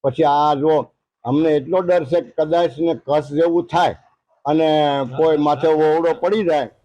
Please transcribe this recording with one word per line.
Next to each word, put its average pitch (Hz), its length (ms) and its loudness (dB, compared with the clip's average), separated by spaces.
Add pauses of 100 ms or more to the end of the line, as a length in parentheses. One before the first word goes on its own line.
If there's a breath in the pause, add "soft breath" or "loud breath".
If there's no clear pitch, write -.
પછી 156 200 0
આ 147 300 2
જો 151 220 2 (480)
અમને 151 320 0
એટલો 160 240 -2
ડર 175 240 0
છે 160 160 -2
કે 123 100 -14
કદાચ 156 480 -2
ને 165 160 -2 (120)
કસ 143 260 -2
જેવું 170 340 0
થાય 151 300 0 (480)
અને 156 240 2 (480)
કોઈ 160 200 2
માથે 147 320 0
ઓવડો 156 460 2
પડી 202 300 -2
જાય 147 240 0 (160)